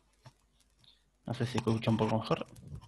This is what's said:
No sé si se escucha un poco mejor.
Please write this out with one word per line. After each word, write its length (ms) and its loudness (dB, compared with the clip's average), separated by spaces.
No 80 -4
sé 140 -2
si 60 -4
se 60 0
escucha 320 2
un 60 4
poco 220 4
mejor. 280 -2